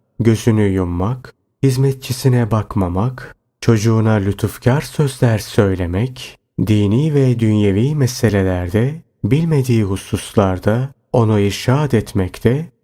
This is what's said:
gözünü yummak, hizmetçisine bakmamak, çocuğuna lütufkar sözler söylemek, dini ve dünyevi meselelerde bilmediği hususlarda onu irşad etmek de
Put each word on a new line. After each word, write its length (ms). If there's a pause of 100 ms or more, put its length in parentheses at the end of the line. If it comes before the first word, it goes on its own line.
(200)
gözünü 420
yummak, 720 (280)
hizmetçisine 880
bakmamak, 840 (240)
çocuğuna 520
lütufkar 680
sözler 580
söylemek, 1000 (280)
dini 480
ve 260
dünyevi 540
meselelerde 1080 (220)
bilmediği 600
hususlarda 1040 (240)
onu 280
irşad 520
etmek 520
de 220 (180)